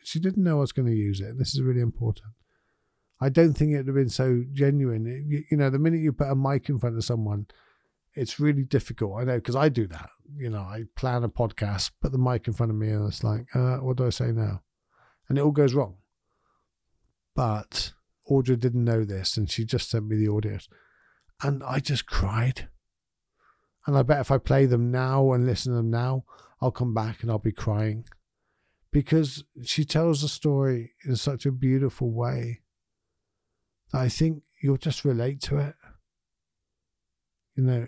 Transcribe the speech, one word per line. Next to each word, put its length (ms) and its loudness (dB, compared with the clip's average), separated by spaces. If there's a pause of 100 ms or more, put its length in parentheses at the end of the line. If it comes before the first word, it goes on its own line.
She 160 -6
didn't 240 0
know 140 4
I 40 2
was 100 0
gonna 200 0
use 280 0
it. 180 -8
This 160 -4
is 80 0
really 200 2
important. 520 -4 (840)
I 100 0
don't 240 6
think 180 2
it 60 2
would 100 -4
have 80 -2
been 140 4
so 420 0
genuine. 560 2
It, 180 -8
you, 240 -4
you 80 2
know, 120 4
the 100 0
minute 220 2
you 100 2
put 180 -2
a 60 0
mic 340 0
in 100 0
front 180 -2
of 60 -2
someone, 440 -2 (680)
it's 260 -6
really 240 2
difficult. 560 -2
I 40 -4
know, 180 0
'cause 140 -4
I 140 4
do 180 0
that. 220 -14 (260)
You 140 -8
know, 120 -4
I 240 -10 (100)
plan 280 -2
a 60 -2
podcast, 720 -2
put 120 -2
the 80 0
mic 280 0
in 60 -2
front 180 0
of 60 -2
me, 120 -2
and 180 0
it's 160 -4
like, 320 -2
uh, 220 2
"What 200 -2
do 80 2
I 40 2
say 220 -2
now?" 300 -2 (640)
And 100 0
it 40 2
all 100 4
goes 220 4
wrong. 240 -2 (1400)
But 600 -4 (360)
Audra 300 4
didn't 240 0
know 200 2
this, 340 -4
and 120 0
she 160 -2
just 240 -2
sent 180 -2
me 100 0
the 100 4
audios. 400 -2 (720)
And 220 -2
I 160 -4
just 260 -4
cried. 640 0 (1160)
And 100 2
I 60 4
bet 160 4
if 120 -2
I 60 6
play 280 4
them 260 2
now 400 2
and 140 2
listen 260 -2
to 60 0
them 140 0
now, 340 -2 (360)
I'll 100 2
come 220 -2
back 280 -4
and 100 -2
I'll 80 0
be 120 0
crying. 540 -2 (840)
Because 520 2 (200)
she 200 -2
tells 380 0
the 80 -2
story 640 -2 (100)
in 140 0
such 280 -4
a 60 2
beautiful 600 0
way 500 -4 (1300)
that 80 -2
I 100 2
think 340 0 (180)
you'll 160 2
just 260 -4
relate 380 0
to 160 -2
it. 180 -4 (1800)
You 80 2
know, 240 2